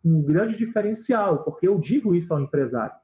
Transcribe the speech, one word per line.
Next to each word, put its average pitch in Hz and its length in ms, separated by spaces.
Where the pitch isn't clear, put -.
um 160 180
grande 190 340
diferencial, 214 840
porque - 240
eu 190 140
digo 214 340
isso 170 180
ao 147 80
empresário. 123 640